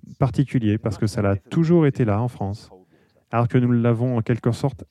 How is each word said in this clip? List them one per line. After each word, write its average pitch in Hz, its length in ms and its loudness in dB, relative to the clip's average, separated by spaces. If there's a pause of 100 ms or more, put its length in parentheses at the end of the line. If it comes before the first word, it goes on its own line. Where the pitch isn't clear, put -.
(180)
particulier 120 580 0
parce 107 220 -6
que 117 80 0
ça 104 160 -4
l'a 98 140 2
toujours 165 500 2
été 131 180 0
là 104 160 0
en 123 80 -2
France, 101 420 -8 (600)
alors 117 180 0
que - 80 -2
nous 123 160 2
l'avons 120 460 0
en - 20 0
quelque 117 320 -2
sorte - 380 -6